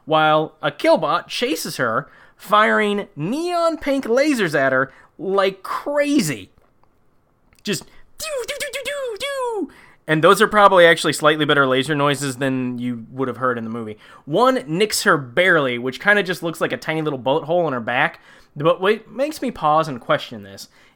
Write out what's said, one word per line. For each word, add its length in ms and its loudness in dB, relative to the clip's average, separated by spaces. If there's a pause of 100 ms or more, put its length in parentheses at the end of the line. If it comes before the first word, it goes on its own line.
while 580 2
a 80 -2
killbot 560 2
chases 500 -4
her, 320 -2 (280)
firing 800 2
neon 600 -2
pink 280 -2
lasers 500 2
at 180 2
her 200 0 (240)
like 460 -2
crazy. 880 -2 (1120)
Just 200 -4
do, 420 -16 (200)
do, 140 -8
do, 120 -6
do, 120 -8
do, 340 -8
do. 540 -6 (340)
And 160 0
those 180 6
are 80 4
probably 380 6
actually 260 4
slightly 320 2
better 220 4
laser 300 0
noises 400 0
than 420 -4
you 320 -6
would 160 -4
have 120 -6
heard 200 -2
in 60 -8
the 60 -8
movie. 280 -10 (260)
One 440 2
nicks 340 -2
her 160 4
barely, 600 2
which 220 -6
kinda 220 4
just 200 -6
looks 180 -6
like 120 -2
a 40 -4
tiny 260 -4
little 160 -4
bullet 260 0
hole 220 0
in 60 -2
her 80 -4
back. 400 -2 (340)
But 260 2
what 300 0
makes 320 -4
me 80 -2
pause 380 0
and 120 -8
question 440 -4
this 240 -18 (280)